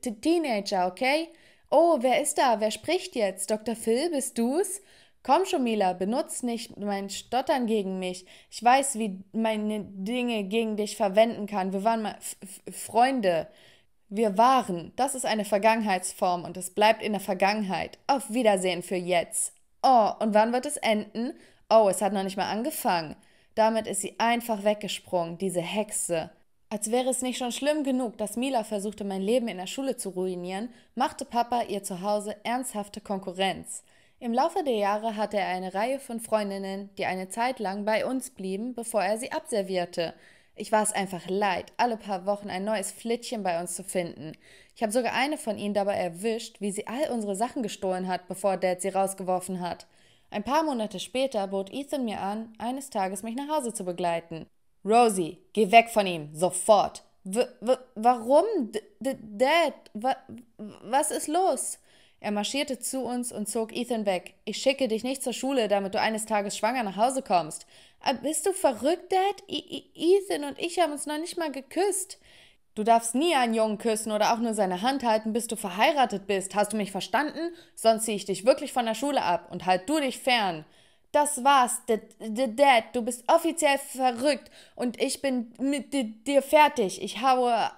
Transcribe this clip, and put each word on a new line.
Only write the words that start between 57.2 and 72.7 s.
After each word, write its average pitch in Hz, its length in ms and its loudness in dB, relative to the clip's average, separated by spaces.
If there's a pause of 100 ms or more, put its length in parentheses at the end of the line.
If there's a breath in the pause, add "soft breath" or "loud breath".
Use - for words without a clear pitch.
"W-, 208 240 0 (120)
w-, 247 180 2 (180)
warum, 247 500 4 (260)
D-, - 100 -6 (180)
D-, 262 200 -4
Dad? 269 540 2 (220)
Wa-, 247 200 -2 (680)
was 269 260 0
ist - 180 -6
los?" 311 520 0 (440 soft breath)
Er 208 80 -4
marschierte 247 460 -2
zu - 240 -6
uns 240 300 -4
und 208 180 -6
zog 226 260 -4
Ethan 226 300 -2
weg. 185 300 -2 (100)
"Ich 208 120 -6
schicke 269 300 0
dich 214 160 -2
nicht 262 200 -6
zur 240 100 -4
Schule, 247 340 0
damit 196 280 0
du 202 40 0
eines 220 260 -2
Tages 208 300 -2
schwanger 240 280 -2
nach 190 120 -6
Hause 254 280 2
kommst." 165 420 -2 (340 loud breath)
"Ah, - 140 0
bist 285 320 -4
du 392 80 2
verrückt, 294 580 0
Dad? 381 380 0
I-, - 80 -6 (380)
I-, 359 220 4
Ethan 359 260 -2
und 277 160 -8
ich 339 200 -2
haben 320 120 2
uns 285 160 -8
noch 302 100 -4
nicht 339 200 -8
mal 320 140 -4
geküsst." 330 680 -2 (560 soft breath)